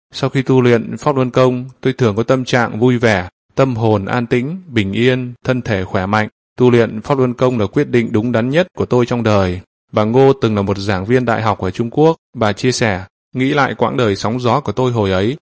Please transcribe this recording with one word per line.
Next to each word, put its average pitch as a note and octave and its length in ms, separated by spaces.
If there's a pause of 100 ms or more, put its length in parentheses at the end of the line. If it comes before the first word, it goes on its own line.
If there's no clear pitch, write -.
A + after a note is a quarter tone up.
(140)
"Sau - 160
khi C3+ 120
tu C3 200
luyện A#2 360
Pháp D3 180
Luân B2+ 160
Công, B2+ 340 (160)
tôi C3 120
thường A2 220
có A2+ 80
tâm C3 220
trạng A#2 340
vui B2 180
vẻ, G#2 320 (260)
tâm C3+ 200
hồn G#2+ 300
an A#2 220
tĩnh, C3+ 400
bình G#2 260
yên, B2 400 (120)
thân B2+ 160
thể G2+ 220
khỏe F#2 220
mạnh. G#2+ 220 (320)
Tu B2 120
luyện A2 300
Pháp C#3+ 160
Luân B2+ 160
Công B2+ 260
là G#2 60
quyết C#3+ 240
định A#2+ 220
đúng A2+ 200
đắn A#2 180
nhất E3 180 (100)
của - 80
tôi B2 200
trong A#2+ 180
đời." G2 360 (320)
Bà A2 120
Ngô C3 300
từng A#2 220
là G2+ 60
một G2 160
giảng G2 280
viên B2 200
đại A2 160
học G#2+ 180
ở F#2+ 120
Trung A#2 180
Quốc. D#3+ 260 (220)
Bà G#2+ 160
chia B2+ 180
sẻ, G2 340 (300)
"Nghĩ C3+ 180
lại C#3 240
quãng A#2+ 200
đời A2 180
sóng A2 240
gió B2 200
của - 120
tôi B2+ 200
hồi G#2+ 200
ấy, G2+ 260 (180)